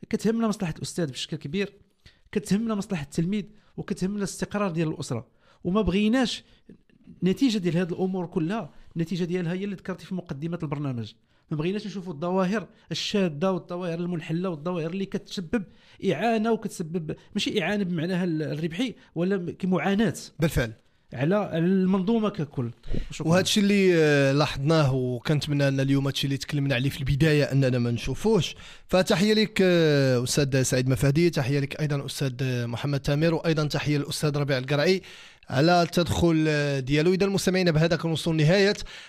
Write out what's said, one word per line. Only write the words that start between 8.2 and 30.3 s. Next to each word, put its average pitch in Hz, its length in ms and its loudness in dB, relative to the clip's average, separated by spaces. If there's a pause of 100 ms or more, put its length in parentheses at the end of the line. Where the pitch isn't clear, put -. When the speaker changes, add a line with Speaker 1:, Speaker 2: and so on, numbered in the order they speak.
Speaker 1:
كلها، 170 480 -4 (220)
النتيجه 170 280 -4
ديالها 175 300 -4
هي 185 100 -6
اللي 202 120 -6
ذكرتي 180 300 -10
في 190 100 -8
مقدمه 165 480 -8
البرنامج. 139 500 -6 (380)
ما 156 60 -2
بغيناش 196 300 -4
نشوفوا 180 260 -8
الظواهر 180 540 -2 (240)
الشاذه 185 600 0
والظواهر 175 480 -6
المنحله 175 500 -4
والظواهر 165 400 -4
اللي 190 160 -6
كتسبب 190 580 -6 (480)
اعانه، 220 400 0
وكتسبب 175 640 -4 (200)
ماشي 208 260 -2
اعانه 202 220 0
بمعناها 175 400 -2
ال-، 160 180 -2
الربحي، 160 540 -4 (200)
ولا 190 220 0
م-، 175 120 -6
كمعاناه 185 640 0 (260)
Speaker 2:
بالفعل. 139 340 0 (400)
Speaker 1:
على 165 440 0
المنظومه 190 720 2
ككل. 139 420 -6 (400)
شكرًا. 151 160 -6
Speaker 2:
وهذا 175 140 4
الشيء 202 220 2
اللي، 196 320 6
آه، 147 360 4
لاحظناه، 143 640 2
وكنتمنى 139 720 0
ان 135 120 0
اليوم 135 240 2
هذا 135 100 -2
الشيء - 120 -4
اللي 139 120 -2
تكلمنا 139 380 -2
عليه 131 140 0
في - 100 -4
البدايه 143 440 4
اننا 127 360 2
ما 120 120 0
نشوفوش. 139 640 0 (320)
فتحيه 190 460 4
لك، 214 280 2
آه، 147 600 4
استاذ 135 400 2